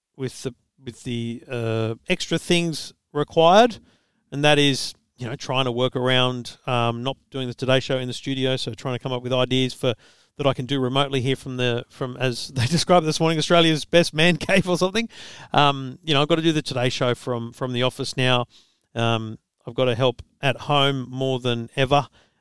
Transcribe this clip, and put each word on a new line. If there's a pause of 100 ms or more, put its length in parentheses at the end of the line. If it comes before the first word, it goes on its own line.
(160)
with
the, (280)
with
the,
uh, (140)
extra
things (200)
required, (540)
and
that
is, (200)
you
know,
trying
to
work
around,
um,
not (140)
doing
the
Today
Show
in
the
studio,
so
trying
to
come
up
with
ideas
for, (420)
that
I
can
do
remotely
here
from
the,
from,
as
<laughs>
they
described
this
morning,
Australia's
best
man
cave
or
something. (460)
Um,
you
know,
I've
got
to
do
the
Today
Show
from,
from
the
office
now. (480)
Um, (280)
I've
got
to
help (200)
at
home
more
than
ever. (340)